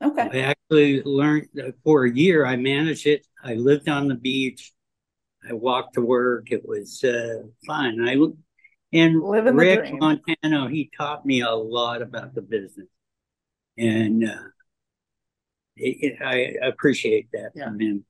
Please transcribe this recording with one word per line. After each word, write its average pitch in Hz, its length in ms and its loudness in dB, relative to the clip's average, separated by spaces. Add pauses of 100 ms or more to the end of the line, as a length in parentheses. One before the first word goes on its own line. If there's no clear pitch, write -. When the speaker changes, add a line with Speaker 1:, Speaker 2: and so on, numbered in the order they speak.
Speaker 1:
Okay. 254 300 -2
Speaker 2:
I 131 180 -2
actually 147 520 2
learned, 147 460 0 (100)
uh, 127 120 -10 (120)
for 151 220 4
a 123 80 4
year, 151 320 4
I 127 120 0
managed 139 500 -2
it. 147 200 2 (160)
I 123 120 -8
lived 143 340 2
on 143 200 0
the 135 60 0
beach. 127 580 -6 (760)
I 117 60 -10
walked 123 400 0
to 127 80 2
work. 123 500 0
It 110 160 -4
was, 104 360 -8
uh, 117 380 -2 (240)
fun. 120 400 -2
I, 127 100 0 (760)
and 165 300 4
Speaker 1:
Living 214 340 2
the 151 40 6
Speaker 2:
Rick 185 200 6
Speaker 1:
dream. - 180 -8
Speaker 2:
Montano, 156 680 -2
he 143 280 -6
taught 147 300 -8
me 131 140 2
a 120 100 -2
lot 117 520 -4
about 117 320 -12
the 117 80 -8
business. 98 440 -8 (880)
And, 113 480 0
uh, 110 100 -6 (1400)
it, 127 420 -4
it, - 60 -12
I 127 420 -4
appreciate 113 680 0
that 104 220 -12
Speaker 3:
Yeah. 143 120 -12
Speaker 2:
from 104 140 -10
him. 104 280 -2